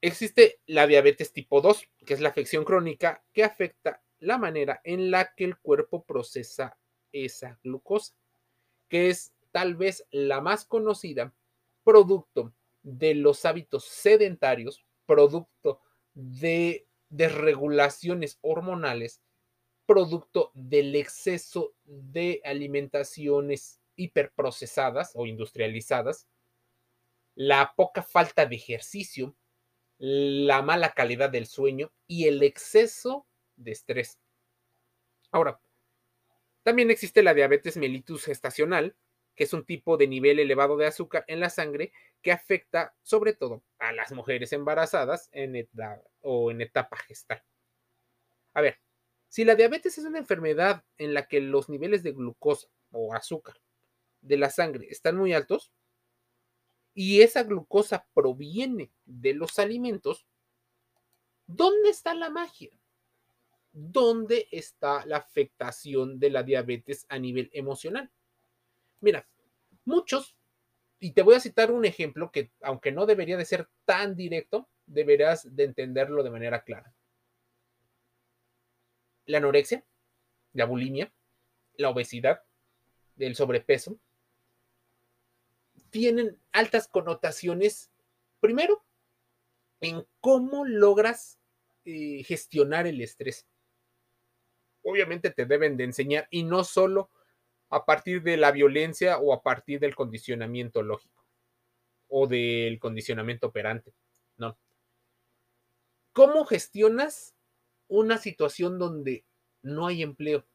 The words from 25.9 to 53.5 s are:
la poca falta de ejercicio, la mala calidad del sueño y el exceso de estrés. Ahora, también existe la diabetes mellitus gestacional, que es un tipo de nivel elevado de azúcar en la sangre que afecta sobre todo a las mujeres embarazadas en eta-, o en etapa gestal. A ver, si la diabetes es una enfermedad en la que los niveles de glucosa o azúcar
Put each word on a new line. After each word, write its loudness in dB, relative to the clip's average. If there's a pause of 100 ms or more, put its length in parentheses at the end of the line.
la 2
poca 0
falta 2
de -8
ejercicio, -12 (600)
la 2
mala 2
calidad 0
del -4
sueño -4 (160)
y 0
el 4
exceso 0 (300)
de -16
estrés. -8 (1120)
Ahora, -2 (1040)
también 4
existe 4
la 6
diabetes 2
mellitus -8
gestacional, -4 (400)
que 0
es -6
un -6
tipo -2
de 4
nivel 4
elevado 2
de 0
azúcar -6
en -8
la -2
sangre -8 (280)
que 0
afecta -4
sobre 0
todo -8 (160)
a -6
las -8
mujeres -6
embarazadas -2
en -10
eta-, -12 (200)
o -2
en -8
etapa -6
gestal. -14 (1080)
A 0
ver, 0 (480)
si -2
la 8
diabetes 2
es -10
una -8
enfermedad -2 (140)
en -6
la -4
que 0
los -2
niveles -4
de -6
glucosa -4 (240)
o -8
azúcar -10 (600)